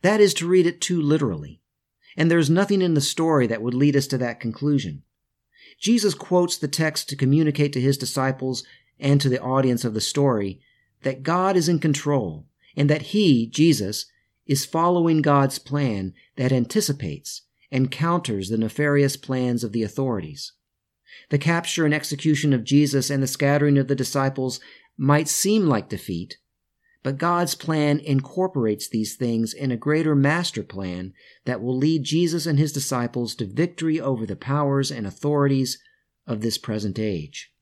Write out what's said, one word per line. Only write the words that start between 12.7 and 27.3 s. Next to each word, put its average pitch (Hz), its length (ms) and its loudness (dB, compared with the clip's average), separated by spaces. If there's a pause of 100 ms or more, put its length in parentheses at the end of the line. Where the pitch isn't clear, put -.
and 143 140 2
that 151 240 -2
he, 156 340 4
Jesus, 107 600 0 (380)
is 139 200 -2
following 165 560 2
God's 143 360 2
plan 113 560 -4 (220)
that 127 160 0
anticipates 127 920 -2 (280)
and 131 180 0
counters 139 600 -2
the 110 80 -2
nefarious 139 580 0
plans 123 480 -4
of 107 80 -6
the 113 120 -2
authorities. 107 680 -6 (800)
The 143 100 0
capture 170 460 0
and 147 80 2
execution 147 580 0
of 117 140 2
Jesus 139 440 2
and 135 140 0
the 131 40 -2
scattering 143 500 2
of 135 100 2
the 139 80 0
disciples 135 640 -2 (380)
might 147 320 2
seem 208 360 2
like 117 220 2
defeat, 92 520 -8 (640)
but 139 140 -4
God's 175 360 0